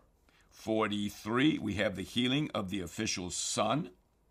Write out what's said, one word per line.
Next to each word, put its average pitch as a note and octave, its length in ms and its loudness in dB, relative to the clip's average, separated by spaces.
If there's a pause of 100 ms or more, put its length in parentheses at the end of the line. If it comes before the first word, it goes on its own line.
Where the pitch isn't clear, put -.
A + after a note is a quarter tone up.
(500)
forty-three. A2 1080 0
We G#2 160 -2
have G2+ 200 0
the F#2 80 -4
healing B2+ 520 0
of G2 140 -2
the G2 100 -2
official's F2+ 560 -4
son A#2+ 560 0 (400)